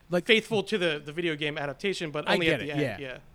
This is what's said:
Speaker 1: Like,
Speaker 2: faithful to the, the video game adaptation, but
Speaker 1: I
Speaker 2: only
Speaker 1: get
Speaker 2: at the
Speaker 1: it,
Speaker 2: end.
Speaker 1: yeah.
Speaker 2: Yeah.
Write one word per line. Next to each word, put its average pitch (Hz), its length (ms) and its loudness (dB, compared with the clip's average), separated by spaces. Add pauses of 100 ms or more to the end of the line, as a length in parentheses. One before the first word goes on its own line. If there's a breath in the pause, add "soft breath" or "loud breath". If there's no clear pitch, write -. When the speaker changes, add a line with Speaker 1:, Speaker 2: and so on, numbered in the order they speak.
(100)
Speaker 1:
Like, 175 140 2
Speaker 2:
faithful 220 380 4
to 208 160 -2
the, 156 260 0
the 147 80 -10
video 165 240 -2
game 151 220 -4
adaptation, 151 520 -4
but 147 180 -4
Speaker 1:
I 202 60 4
Speaker 2:
only 175 120 4
Speaker 1:
get 160 80 6
Speaker 2:
at 117 60 -2
the 139 100 -4
Speaker 1:
it, - 20 -4
Speaker 2:
end. 147 80 0
Speaker 1:
yeah. 113 180 -2
Speaker 2:
Yeah. 131 200 -10 (160)